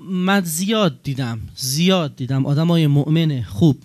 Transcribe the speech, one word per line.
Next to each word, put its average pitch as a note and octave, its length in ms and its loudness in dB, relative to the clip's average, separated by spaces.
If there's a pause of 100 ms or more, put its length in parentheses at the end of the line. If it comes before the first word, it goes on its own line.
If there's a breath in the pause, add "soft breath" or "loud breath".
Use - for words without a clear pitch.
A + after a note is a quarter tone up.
(100)
من F#3+ 300 0
زیاد F3+ 600 -2
دیدم، B2 380 -4 (160)
زیاد D#3 600 0
دیدم C3+ 300 -2
آدمای D#3+ 400 2
مؤمن D3 560 2
خوب C3 420 2